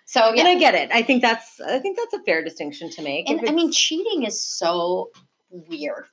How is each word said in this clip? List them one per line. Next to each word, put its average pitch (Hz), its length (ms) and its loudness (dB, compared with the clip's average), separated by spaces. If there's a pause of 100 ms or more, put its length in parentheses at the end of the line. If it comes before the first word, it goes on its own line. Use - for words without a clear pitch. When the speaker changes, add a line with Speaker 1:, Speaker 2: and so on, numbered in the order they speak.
Speaker 1:
So, 226 260 4
yeah. 240 80 2
Speaker 2:
And 339 80 6
I 359 60 8
get 254 200 6
it. 143 200 0
I 233 80 4
think 254 180 2
that's, 233 400 0
I 233 180 -4
think 381 200 -4
that's 466 160 -6
a - 80 -8
fair 160 200 0
distinction 160 500 -10
to 165 100 -14
make. 151 260 -4
Speaker 1:
And, 269 140 -2
Speaker 2:
If 226 80 0
Speaker 1:
I - 20 0
mean, 330 160 2
Speaker 2:
it's - 100 -2
Speaker 1:
cheating 359 440 0
is 208 200 -4
so 175 680 -2 (400)
weird. 180 640 -10